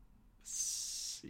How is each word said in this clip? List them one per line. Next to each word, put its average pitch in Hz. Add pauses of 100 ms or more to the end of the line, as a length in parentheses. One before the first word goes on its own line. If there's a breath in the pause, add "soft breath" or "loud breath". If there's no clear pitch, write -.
(440)
S-, -